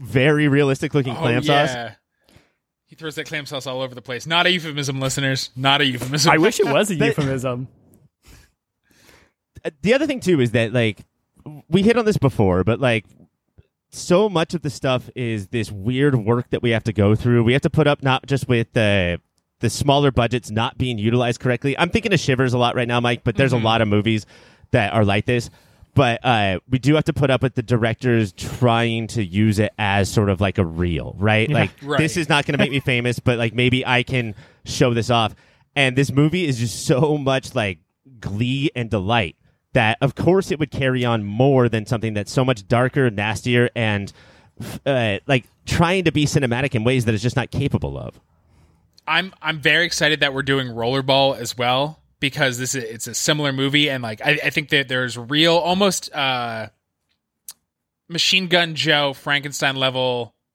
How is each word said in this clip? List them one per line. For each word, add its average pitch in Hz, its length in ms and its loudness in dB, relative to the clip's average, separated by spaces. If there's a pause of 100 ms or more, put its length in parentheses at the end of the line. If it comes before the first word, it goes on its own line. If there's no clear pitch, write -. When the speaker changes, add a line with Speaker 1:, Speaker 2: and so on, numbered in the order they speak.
Speaker 1:
very 143 480 2
realistic 139 460 2
looking 131 220 0
Speaker 2:
Oh, - 40 -8
Speaker 1:
clam 123 240 0
sauce. 143 280 2
Speaker 2:
yeah. 117 200 -10 (960)
He 147 100 -20
throws 156 180 -10
that 151 120 -8
clam 151 200 -8
sauce 139 220 -8
all 131 140 -6
over 123 120 -8
the 120 80 -16
place. 120 240 -10
Not 170 200 2
a 180 40 4
euphemism, 147 480 -4
listeners. 135 560 -2
Not 135 260 2
a 147 60 4
euphemism. 131 460 0
Speaker 3:
I 160 60 4
wish 185 200 2
it - 80 2
was 202 240 2
a 175 60 -2
Speaker 1:
But 143 120 0
Speaker 3:
euphemism. 131 600 -4 (2000)
Speaker 1:
Uh, 165 60 -6 (120)
the 208 120 4
other 285 120 2
thing, 262 140 -4
too, 175 200 2
is 117 120 2
that, 113 200 0
like, 113 260 0 (720)
we 190 140 2
hit 226 140 4
on 240 80 0
this 208 120 2
before, 95 480 2
but, 107 160 0
like, 117 240 0 (840)
so 202 380 2
much 170 260 -2
of 165 80 -6
the 147 80 -4
stuff 127 460 -4
is 113 320 -6
this 110 240 -4
weird 127 420 0
work 117 360 0
that - 120 -2
we 120 80 0
have 110 140 0
to 113 80 -2
go 104 220 4
through. 120 280 2
We 117 120 4
have 147 80 2
to 156 80 0
put 151 160 2
up 147 160 2
not 131 240 0
just 135 220 -2
with 117 260 0
the, 101 460 2 (400)
the 117 100 0
smaller 143 420 4
budgets 117 380 -2
not 113 280 -4
being 123 200 -2
utilized 117 420 0
correctly. 127 380 -2
I'm 190 120 0
thinking 202 220 -2
of 156 80 -2
Shivers 127 320 0
a 127 60 0
lot 120 180 0
right 123 120 -2
now, 120 120 0
Mike, 120 240 -2
but 120 120 -2
there's 135 160 2
Speaker 2:
Mm-hmm. 117 120 0
Speaker 1:
a 110 40 2
lot 113 120 2
of 107 80 2
movies 104 380 0 (440)
that 110 220 2
are 107 120 4
like 98 220 2
this. 123 240 -2 (440)
But, 120 300 2
uh, 101 360 0 (100)
we 127 80 0
do 139 160 2
have 151 100 2
to 160 80 -2
put 147 180 0
up 127 120 2
with 127 140 -2
the 127 60 -4
directors 113 720 0
trying 113 760 0
to 113 160 -4
use 104 340 2
it 104 200 0
as 101 300 0
sort 104 200 2
of 95 120 0
like 98 180 0
a 98 60 2
reel, 82 540 -4
right? 107 300 2
Speaker 4:
Yeah. - 80 0
Speaker 1:
Like, 104 140 0 (120)
Speaker 2:
Right. 143 160 -2
Speaker 1:
this 160 180 0
is 160 120 -2
not 147 180 2
gonna 147 120 -2
make 139 120 2
me 139 80 -2
famous, 123 400 -2
but, 123 200 0
like, 117 160 -2
maybe 123 300 2
I 123 200 0
can 117 320 -4 (280)
show 123 300 0
this 113 160 -2
off. 113 240 0 (400)
And 131 220 0
this 135 160 0
movie 156 340 2
is 127 140 -2
just - 260 -4
so 151 320 2
much, 135 380 -4
like, 98 220 -4 (420)
glee 123 560 -2
and 117 140 -6
delight 101 440 -2 (380)
that, 113 280 2
of 135 140 0
course, 185 380 0
it 151 80 -4
would 147 100 -4
carry 127 340 -2
on 117 200 0
more 123 440 4
than 110 160 -2
something 110 300 -4
that's 104 160 -4
so 131 140 0
much 123 240 -4
darker, 127 420 2
nastier, 110 640 0
and, 104 380 -2 (480)
f-, - 260 -12
uh, 117 400 0
like, 226 200 2 (200)
trying 175 380 0
to 180 80 2
be 147 140 0
cinematic 135 500 -2
in 110 80 -2
ways 123 220 2
that 117 80 0
it's 101 100 -4
just 123 120 -2
not 123 140 -4
capable 71 480 -4
of. - 220 -14 (840)
Speaker 2:
I'm, 170 260 -2 (100)
I'm 156 180 -2
very 156 240 2
excited 151 360 0
that 143 120 0
we're 135 100 -4
doing 135 260 0
Rollerball 135 720 0
as 117 200 -10
well, 131 440 0 (180)
because 135 380 0
this 127 160 -4
is, 127 80 -4
it's 113 240 -10
a 117 80 -12
similar 151 380 0
movie, 139 360 2
and, 131 140 -4
like, 110 220 -8
I, 147 220 2
I 147 40 0
think 147 200 -6
that 139 180 0
there's 127 280 -4
real, 147 380 2
almost, 180 580 0
uh, 123 540 -4 (1400)
Machine 180 400 0
Gun 170 260 0
Joe, 147 380 0
Frankenstein 143 640 -4
level, 127 580 -2 (200)